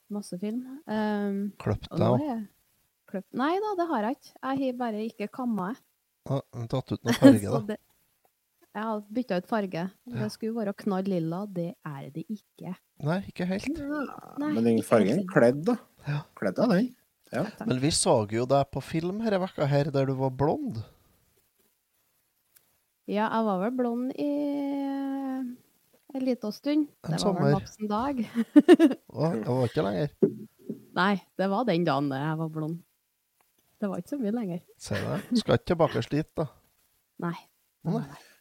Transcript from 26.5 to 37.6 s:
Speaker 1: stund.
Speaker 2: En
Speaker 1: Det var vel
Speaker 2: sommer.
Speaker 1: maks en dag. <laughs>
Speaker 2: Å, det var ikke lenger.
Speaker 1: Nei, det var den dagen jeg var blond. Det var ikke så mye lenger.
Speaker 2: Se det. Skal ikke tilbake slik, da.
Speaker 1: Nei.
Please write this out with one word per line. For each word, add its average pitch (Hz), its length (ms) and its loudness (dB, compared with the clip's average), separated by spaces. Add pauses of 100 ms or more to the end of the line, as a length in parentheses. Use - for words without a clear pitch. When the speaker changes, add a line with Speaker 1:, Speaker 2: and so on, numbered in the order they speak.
Speaker 1:
stund. 294 360 0 (160)
Speaker 2:
En 160 80 -2
Speaker 1:
Det - 100 0
var 196 120 2
vel 175 100 0
Speaker 2:
sommer. 139 100 6
Speaker 1:
maks - 260 -2
en 214 80 -4
dag. 240 340 -2 (440)
<laughs> 320 340 8 (100)
Speaker 2:
Å, 143 220 0
det 202 160 -4
var 127 200 2
ikke 156 180 0
lenger. 180 240 0 (840)
Speaker 1:
Nei, 190 180 4 (240)
det 190 120 0
var 220 160 0
den 175 200 2
dagen 143 240 2
jeg 151 280 -2
var 160 120 -4
blond. 156 300 -6 (1000)
Det 208 80 -2
var 175 100 -6
ikke 294 160 -8
så 285 40 -4
mye 208 140 -2
lenger. 190 280 -4 (160)
Speaker 2:
Se - 180 -8
det. 202 440 -2
Skal 127 200 2
ikke - 160 -6
tilbake 165 280 2
slik, 147 320 -2
da. 156 120 -2 (720)
Speaker 1:
Nei. 170 160 -6 (500)